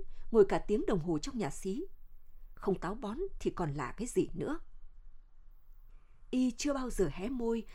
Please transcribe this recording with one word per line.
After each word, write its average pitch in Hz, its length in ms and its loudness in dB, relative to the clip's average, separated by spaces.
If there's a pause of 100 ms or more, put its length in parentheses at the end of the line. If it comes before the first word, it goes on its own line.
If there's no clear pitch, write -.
(320)
ngồi 220 140 12
cả 185 140 4
tiếng 233 280 2
đồng 185 120 6
hồ 156 200 2
trong 277 180 -4
nhà 175 120 0
xí. 226 360 -2 (680)
Không - 260 0
táo 180 160 -4
bón 214 220 -6 (220)
thì - 120 0
còn 151 220 -2
là 135 180 -4
cái 233 160 -6
gì - 260 2
nữa? 190 260 -2 (1700)
Y 254 220 4
chưa 285 220 0
bao 254 160 -2
giờ 185 240 4
hé 185 160 -2
môi 233 340 0 (120)